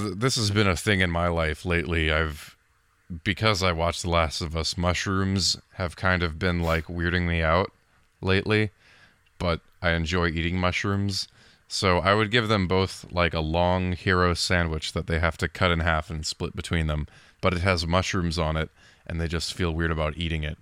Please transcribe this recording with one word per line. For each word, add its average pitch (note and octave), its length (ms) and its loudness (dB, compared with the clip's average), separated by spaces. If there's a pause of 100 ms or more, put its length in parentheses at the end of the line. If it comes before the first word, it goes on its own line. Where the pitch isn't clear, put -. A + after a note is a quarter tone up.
(140)
this A#2+ 220 0
has G#2 140 2
been G#2 180 4
a F2 80 2
thing G2 240 2
in F2+ 100 4
my E2+ 180 2
life D#2+ 360 0
lately. E2 480 0
I've, D#2 440 -2 (680)
because G2+ 380 0
I F2+ 100 4
watched E2 300 -2
The F2 80 -4
Last E2 300 2
of D#2+ 160 -6
Us, D#2+ 200 -4
mushrooms F#2+ 800 0 (180)
have F2 220 -6
kind F#2 260 2
of D#2+ 160 -2
been, F2 240 0
like, E2 240 0
weirding F2 400 -2
me E2+ 160 0
out E2 300 2 (480)
lately, G#2 500 2 (680)
but E2+ 220 0 (220)
I F2 100 2
enjoy E2+ 360 0
eating E2 300 -2
mushrooms. G2 680 -2 (400)
So F2+ 300 2
I F#2+ 160 4
would G#2+ 160 2
give A2+ 180 0
them G2 200 2
both, F#2 420 -2
like, F2 240 0
a E2 60 -2
long F2 520 0
hero F2+ 420 2
sandwich E2 580 -2
that E2 160 -6
they E2 100 0
have E2 200 0
to F2 100 0
cut F#2 240 0
in E2 80 0
half D#2+ 300 0
and D#2 140 -8
split - 300 -8
between E2 320 -2
them, D2+ 220 -2 (320)
but F#2 140 2
it F2 80 -2
has F2 240 2
mushrooms F2 520 0
on D#2 180 0
it, D#2 140 -2 (360)
and E2 140 -6
they E2+ 80 -2
just D#2+ 240 -4
feel E2+ 200 -2
weird E2 180 0
about D#2 260 -2
eating D#2+ 280 -2
it D#2 180 -6